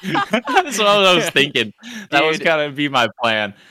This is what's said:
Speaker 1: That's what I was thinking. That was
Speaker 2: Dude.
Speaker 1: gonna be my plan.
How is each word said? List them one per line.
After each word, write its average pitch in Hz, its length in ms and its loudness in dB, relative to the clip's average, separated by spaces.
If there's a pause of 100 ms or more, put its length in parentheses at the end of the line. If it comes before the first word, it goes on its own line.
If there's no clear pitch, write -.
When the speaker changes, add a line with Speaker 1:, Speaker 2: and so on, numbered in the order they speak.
Speaker 1:
That's 262 720 -2
what 208 100 2
I 196 280 4
was 165 160 0
thinking. 139 420 0 (380)
That 143 120 2
was 156 140 0
Speaker 2:
Dude. 147 80 -4
Speaker 1:
gonna 151 260 0
be 143 180 -4
my 127 180 2 (140)
plan. 107 340 0 (160)